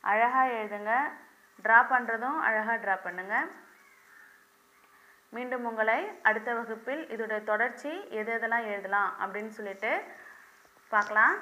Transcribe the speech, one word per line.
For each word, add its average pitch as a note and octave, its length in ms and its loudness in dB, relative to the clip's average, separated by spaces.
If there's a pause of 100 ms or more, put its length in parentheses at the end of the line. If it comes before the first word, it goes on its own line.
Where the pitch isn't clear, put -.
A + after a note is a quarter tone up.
(120)
அழகா A#3+ 320 4 (160)
எழுதுங்க, G#3 340 -4 (720)
டிரா A3+ 140 10 (120)
பண்றதும் A#3+ 460 0 (120)
அழகா A3 340 0
டிரா G3 120 2 (120)
பண்ணுங்க. F#3 280 -6 (2000)
மீண்டும் B3 340 -4
உங்களை A3 280 2 (300)
அடுத்த A3 300 0
வகுப்பில் A#3 440 -6 (120)
இதோட G#3+ 260 -4 (100)
தொடர்ச்சி B3 400 -2 (300)
எது A3 160 -4
எதெல்லாம் A3+ 340 -2
எழுதலாம் G3 400 0 (140)
அப்படின்னு G#3 340 -8
சொல்லிட்டு G3+ 320 -6 (1040)
பார்க்கலாம். G#3+ 460 4